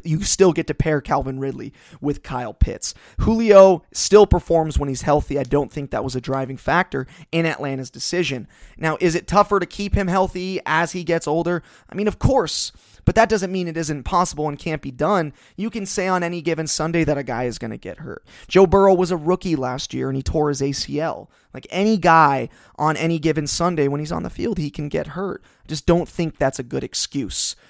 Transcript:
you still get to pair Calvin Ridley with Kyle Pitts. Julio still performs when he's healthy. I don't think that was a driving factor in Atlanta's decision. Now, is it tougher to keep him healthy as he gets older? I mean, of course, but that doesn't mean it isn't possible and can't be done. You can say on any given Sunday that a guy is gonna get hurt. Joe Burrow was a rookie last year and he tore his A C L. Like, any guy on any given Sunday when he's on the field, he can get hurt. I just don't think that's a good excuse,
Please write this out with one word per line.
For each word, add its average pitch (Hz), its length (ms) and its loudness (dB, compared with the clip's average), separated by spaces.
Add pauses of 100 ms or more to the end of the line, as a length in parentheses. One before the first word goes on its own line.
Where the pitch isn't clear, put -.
you 160 180 -2
still 190 300 4
get 156 160 -2
to 156 60 -2
pair 151 260 0
Calvin 135 400 -2
Ridley 135 340 -8 (280)
with 143 220 -4
Kyle 123 300 -8
Pitts. - 400 0 (260)
Julio 196 640 8 (100)
still 202 340 6
performs 160 500 2
when 143 120 -2
he's 131 140 -6
healthy. 147 360 0
I 135 40 0
don't 143 280 0
think 139 200 -10
that 113 120 -4
was 127 100 -6
a 127 60 -4
driving 135 380 -6
factor 139 500 -2 (240)
in 165 140 0
Atlanta's 135 440 -6
decision. 139 600 -4 (260)
Now, 156 240 -4
is 170 160 2
it - 120 -6
tougher 202 340 4
to 175 40 -6
keep 202 300 -6
him 196 140 0
healthy 185 560 -2
as 160 260 0
he 175 140 -8
gets 165 200 0
older? 165 380 -2 (260)
I - 60 -16
mean, 208 140 -2
of - 100 -4
course, - 540 0 (320)
but - 100 0
that 226 140 4
doesn't 190 220 -2
mean 180 180 -4
it 160 80 -8
isn't 147 260 -6
possible 156 460 0
and 143 100 -8
can't 156 220 -6
be 135 100 -12
done. 151 400 0 (240)
You 214 140 -6
can 202 160 -8
say 190 240 -4
on 185 120 0
any 170 200 -4
given 160 260 -2
Sunday 165 380 -2
that 147 120 0
a 139 60 -6
guy 120 220 -6
is 117 120 -6
gonna 117 200 -10
get - 220 -14
hurt. - 280 -16 (220)
Joe 190 180 6
Burrow 196 260 6
was 175 160 0
a 180 80 -2
rookie 165 380 -2
last 131 380 -6
year 131 160 -4
and 135 80 -4
he 135 40 -6
tore 151 280 -2
his 135 120 -4
A 139 120 -2
C - 260 -6
L. - 320 -8 (220)
Like, - 160 -16
any 208 280 2
guy 156 520 4 (260)
on 151 220 0
any 165 220 0
given 151 280 0
Sunday 170 400 0
when 143 120 -2
he's 151 120 -8
on 165 120 -6
the 156 60 -8
field, 202 280 -4
he 151 120 -2
can 147 180 -8
get 151 200 -4
hurt. 175 360 -8 (220)
I - 20 -20
just 156 180 -8
don't 170 220 2
think 165 300 -6
that's 135 220 -2
a 127 40 -6
good 131 200 -8
excuse, - 720 -6 (140)